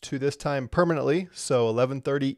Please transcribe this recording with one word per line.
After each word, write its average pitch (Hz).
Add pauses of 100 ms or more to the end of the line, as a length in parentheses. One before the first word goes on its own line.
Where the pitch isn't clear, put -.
to -
this 139
time 139
permanently. 170
So 120
eleven 127
thirty 139